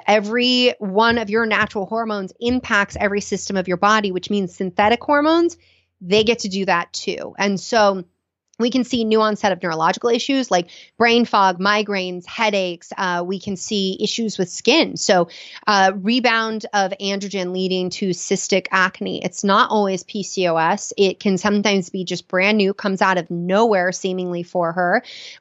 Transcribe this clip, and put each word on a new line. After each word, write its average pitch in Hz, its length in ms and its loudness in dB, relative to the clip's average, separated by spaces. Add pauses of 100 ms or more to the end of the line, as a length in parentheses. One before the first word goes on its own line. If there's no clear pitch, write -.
Every 240 720 2
one 220 400 2
of 214 100 -6
your 226 160 0
natural 208 400 -2
hormones 214 540 -6
impacts 240 600 0
every 202 220 0
system 196 340 -6
of 185 120 -2
your 180 100 0
body, 208 340 2
which 180 200 -6
means 196 240 -2
synthetic 208 480 2
hormones, 320 540 2 (440)
they 196 220 2
get 233 160 0
to 214 100 -4
do 196 160 -2
that 175 280 0
too. - 440 -8
And 196 220 0
so 202 440 2 (560)
we 233 120 0
can 254 120 2
see 233 200 -2
new 220 180 2
onset 214 300 2
of 175 100 -4
neurological 170 480 0
issues 254 400 0
like 180 200 2 (280)
brain 233 280 4
fog, 190 340 2
migraines, 196 640 -2
headaches. 190 720 -2
Uh, 175 280 -2
we 185 140 -6
can 196 160 -8
see 190 460 -4
issues 214 360 -4
with 180 120 -2
skin. 226 480 0
So, 175 320 2 (380)
uh, 196 280 4
rebound 226 800 0
of 196 260 2
androgen 196 540 -4
leading 185 380 -2
to 196 180 -4
cystic - 640 -2
acne. 190 520 -2
It's - 200 -6
not 202 260 4
always 196 340 0
P 202 200 -8
C 185 240 -2
O 165 80 2
S. 165 420 0
It 190 220 2
can 190 180 0
sometimes 202 520 0
be 185 140 -6
just 175 240 -8
brand 196 300 2
new, 196 160 2
comes 190 280 -2
out 190 180 2
of 165 100 -6
nowhere 185 640 2
seemingly 180 500 -4
for 175 300 -2
her. 180 320 0 (380)